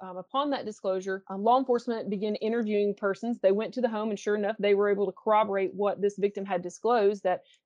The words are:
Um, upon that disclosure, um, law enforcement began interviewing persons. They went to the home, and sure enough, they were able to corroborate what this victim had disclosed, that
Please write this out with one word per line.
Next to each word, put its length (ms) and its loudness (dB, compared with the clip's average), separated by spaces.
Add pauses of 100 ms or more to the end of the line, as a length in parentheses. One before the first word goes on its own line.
Um, 160 -12
upon 340 -2
that 140 -4
disclosure, 600 -4
um, 160 -6
law 140 6
enforcement 520 0
began 260 -2
interviewing 580 0
persons. 480 -2
They 100 6
went 220 0
to 80 -4
the 80 0
home, 220 -2
and 80 -6
sure 160 0
enough, 240 -2
they 160 4
were 140 2
able 180 0
to 40 -4
corroborate 600 0
what 260 -2
this 180 0
victim 280 -2
had 160 -2
disclosed, 600 0
that 180 0 (240)